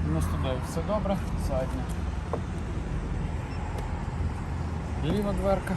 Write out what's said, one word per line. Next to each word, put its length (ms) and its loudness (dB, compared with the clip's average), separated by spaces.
Дев'яносто 340 2
дев'ять. 320 2
Все 180 0
добре. 300 2
Задня. 360 0
Ліва 280 2
дверка. 440 4